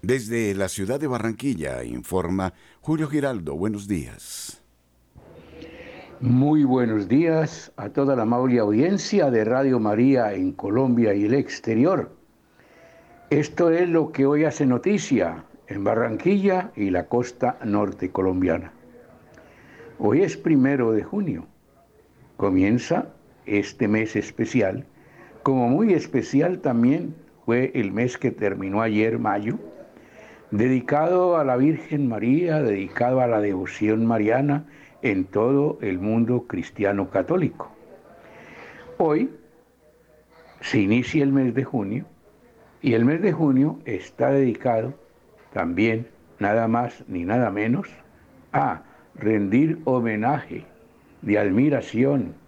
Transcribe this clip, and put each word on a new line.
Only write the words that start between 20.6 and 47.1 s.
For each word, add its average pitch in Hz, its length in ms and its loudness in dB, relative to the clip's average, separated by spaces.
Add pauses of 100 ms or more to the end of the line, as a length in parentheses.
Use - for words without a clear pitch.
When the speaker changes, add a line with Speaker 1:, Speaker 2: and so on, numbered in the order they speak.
Speaker 2:
de 107 120 0
junio. 170 440 -6 (880)
Comienza 101 720 0 (380)
este 104 420 -2
mes 110 300 0
especial, 113 680 -2 (580)
como 127 260 2
muy 196 240 4
especial 139 680 0
también 139 560 0 (300)
fue 123 280 0
el 101 200 -2
mes 123 240 -2
que 123 140 -2
terminó 98 500 -2
ayer, 113 360 0
mayo, 107 400 -2 (920)
dedicado 147 840 2
a 151 60 2
la 127 140 2
Virgen 147 500 0
María, 147 540 0
dedicado 120 600 0
a 123 60 2
la 110 140 2
devoción 104 640 0
mariana 117 600 0 (340)
en 95 240 0
todo 135 560 0
el 95 160 -4
mundo 113 480 0
cristiano 98 640 -4
católico. - 640 -2 (1200)
Hoy 165 320 0 (1300)
se - 180 -2
inicia 117 440 2
el 139 80 2
mes 131 240 2
de 131 80 0
junio, 113 420 -6 (800)
y 120 100 2
el 113 100 2
mes 160 200 2
de 196 80 2
junio 143 540 2
está 120 440 -4
dedicado 131 640 0 (600)
también, 104 540 -2 (300)
nada 110 300 0
más 120 400 -2
ni 87 180 -6